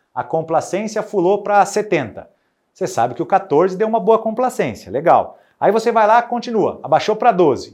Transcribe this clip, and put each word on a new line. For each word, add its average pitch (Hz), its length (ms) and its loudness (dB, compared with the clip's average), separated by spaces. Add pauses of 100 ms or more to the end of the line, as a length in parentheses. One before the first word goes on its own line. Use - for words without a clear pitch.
(140)
a 123 100 -6
complacência 165 800 -4
fulou 196 400 0
pra 202 220 4
setenta. 185 640 -4 (460)
Você 185 140 -6
sabe 123 260 -2
que 143 80 -6
o 165 60 -6
quatorze 185 500 2
deu 220 100 -2
uma 220 120 0
boa 214 180 2
complacência, 220 720 -4
legal. 135 460 2 (260)
Aí 170 80 4
você 220 220 0
vai 220 120 4
lá, 226 160 4
continua, 226 600 -4
abaixou - 320 0
pra 233 160 -2
doze 151 420 0